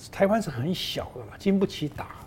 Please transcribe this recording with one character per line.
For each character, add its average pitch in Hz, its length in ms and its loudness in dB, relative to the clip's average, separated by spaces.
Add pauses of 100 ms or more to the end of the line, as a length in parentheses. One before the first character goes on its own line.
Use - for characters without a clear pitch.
(120)
台 196 140 6
湾 214 140 4
是 185 100 -4
很 139 240 0
小 - 400 -4
的 127 80 -10
了， 107 160 -12
经 196 200 4
不 190 80 6
起 151 220 -2
打。 - 280 -8 (100)